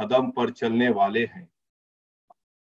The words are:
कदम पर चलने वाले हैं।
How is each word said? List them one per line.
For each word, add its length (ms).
कदम 300
पर 180
चलने 400
वाले 300
हैं। 300